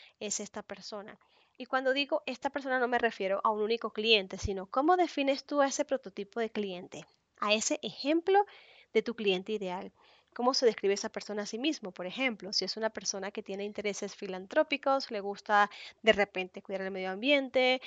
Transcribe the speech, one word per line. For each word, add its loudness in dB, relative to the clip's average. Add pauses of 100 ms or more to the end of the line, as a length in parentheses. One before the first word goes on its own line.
(200)
es -6
esta -10
persona. -14 (400)
Y -12
cuando 0
digo 0
esta -6
persona -2
no 2
me 2
refiero 0
a 4
un -2
único -2
cliente, 2
sino -4
cómo 4
defines 0
tú 0
a 6
ese -2
prototipo -6
de -2
cliente, -8 (320)
a 2
ese 0
ejemplo 2 (460)
de 4
tu -6
cliente -2
ideal. -6 (400)
¿Cómo 2
se 2
describe 4
esa -2
persona -6
a -6
sí -8
mismo? -2
Por -10
ejemplo, -4
si 2
es -4
una -2
persona -6
que -8
tiene -6
intereses -6
filantrópicos, -2
le -4
gusta 4 (340)
de 8
repente 0
cuidar -6
el -4
medio -4
ambiente, 2